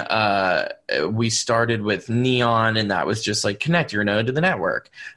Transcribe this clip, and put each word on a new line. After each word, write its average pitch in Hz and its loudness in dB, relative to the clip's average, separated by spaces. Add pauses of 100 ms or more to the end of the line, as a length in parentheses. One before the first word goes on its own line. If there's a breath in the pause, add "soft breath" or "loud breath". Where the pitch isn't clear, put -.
Uh, 98 2 (420)
we 113 0
started 113 0
with 101 -2
neon, 117 2
and 104 0
that 85 0
was 110 -2
just, 104 -2
like, 101 -2
connect 165 0
your 104 0
node 104 2
to 131 0
the 147 -2
network. 95 -2 (280 loud breath)